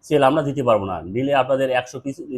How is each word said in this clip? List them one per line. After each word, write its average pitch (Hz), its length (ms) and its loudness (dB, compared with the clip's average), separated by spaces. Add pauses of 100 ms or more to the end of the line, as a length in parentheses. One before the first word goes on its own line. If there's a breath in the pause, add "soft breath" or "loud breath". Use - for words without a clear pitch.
সেল 151 180 2
আমরা 147 180 4
দিতে 139 220 -4
পারবো 107 220 4
না, 92 160 -4
নিলে 120 320 -2
আপনাদের 135 380 0
একশো 127 280 -2
পিস, 139 160 -8 (220)